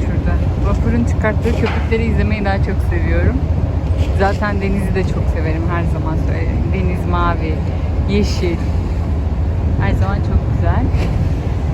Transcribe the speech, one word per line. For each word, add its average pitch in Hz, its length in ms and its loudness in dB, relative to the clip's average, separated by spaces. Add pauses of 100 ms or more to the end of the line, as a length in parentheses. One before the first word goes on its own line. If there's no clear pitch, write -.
şurada. 170 340 0 (340)
Vapurun 233 360 0
çıkarttığı - 460 0
köpükleri 226 540 0
izlemeyi 208 400 0
daha 196 120 0
çok 196 180 -2 (140)
seviyorum. 170 480 0 (840)
Zaten 202 420 0
denizi 196 340 0
de 185 80 0
çok 175 200 -2 (100)
severim, 165 380 0
her 170 120 0
zaman 160 340 0 (100)
söylerim. - 360 0 (100)
Deniz 185 320 0
mavi, 175 480 0 (560)
yeşil. 185 480 0 (1200)
Her 196 100 2
zaman 196 240 2
çok - 400 0
güzel. 170 280 2 (920)